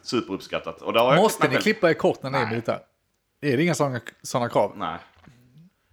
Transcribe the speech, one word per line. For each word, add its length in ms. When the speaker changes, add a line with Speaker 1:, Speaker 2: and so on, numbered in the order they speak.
Speaker 1:
Superuppskattat. 800
Och 100
där 80
har 140
jag 80
Speaker 2:
Måste 180
Speaker 1:
klippt 20
mig 80
Speaker 2:
ni 40
Speaker 1:
själv. 80
Speaker 2:
klippa 280
er 40
kort 280
när 80
ni 80
är 40
Speaker 1:
Nej. 80
Speaker 2:
militär? 280
Är 160
det 60
inga 120
såna, 260
såna 260
krav? 280
Speaker 1:
Nej. 200